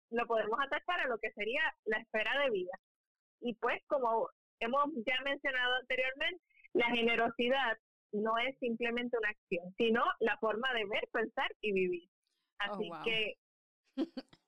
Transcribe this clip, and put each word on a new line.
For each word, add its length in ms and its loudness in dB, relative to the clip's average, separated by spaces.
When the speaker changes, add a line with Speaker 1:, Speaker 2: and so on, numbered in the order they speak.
Speaker 1:
lo 160 0
podemos 340 2
atachar 380 -2
a 80 0
lo 100 0
que 140 -6
sería 300 -2
la 120 0
esfera 340 -2
de 80 2
vida. 200 -2
Y 140 -4
pues, 320 -2
como 420 2
hemos 260 2
ya 180 0
mencionado 520 0
anteriormente, 640 -2
la 140 4
generosidad 920 2
no 260 0
es 220 -2
simplemente 580 -2
una 120 0
acción, 480 -6
sino 260 4
la 180 2
forma 360 0
de 120 0
ver, 260 -4
pensar 380 -2
y 120 -2
vivir. 360 0
Speaker 2:
Oh, 40 -6
Speaker 1:
Así 160 -6
Speaker 2:
wow. 140 -8
Speaker 1:
que 300 0
Speaker 2:
<laughs> 280 -6